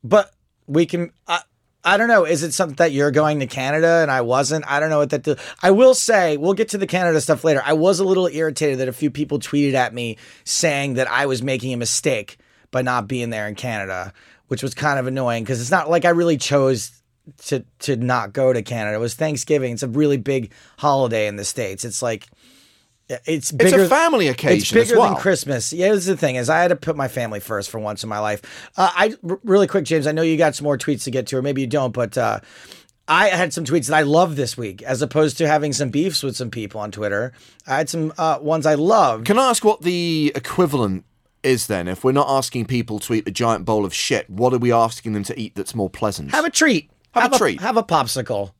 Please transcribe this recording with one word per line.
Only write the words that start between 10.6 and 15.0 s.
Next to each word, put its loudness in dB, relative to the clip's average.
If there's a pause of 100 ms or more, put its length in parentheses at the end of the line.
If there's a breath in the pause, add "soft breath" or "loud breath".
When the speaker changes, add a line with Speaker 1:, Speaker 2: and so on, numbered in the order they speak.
Speaker 1:
that 0
I 0
was -2
making -4
a -6
mistake -4 (320 soft breath)
by -2
not -2
being -6
there -6
in -10
Canada, -8 (340 soft breath)
which -6
was -6
kind 0
of -4